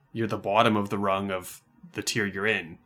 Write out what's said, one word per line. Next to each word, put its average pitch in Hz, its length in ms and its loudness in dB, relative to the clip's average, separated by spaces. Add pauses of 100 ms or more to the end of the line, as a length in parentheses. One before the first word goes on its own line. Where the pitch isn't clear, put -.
(120)
you're 113 160 -2
the 107 80 -2
bottom 107 400 4
of 101 140 0
the 107 80 -2
rung 98 340 0
of - 280 -8 (340)
the 104 80 -6
tier 107 240 0
you're 98 200 -4
in, 90 400 -2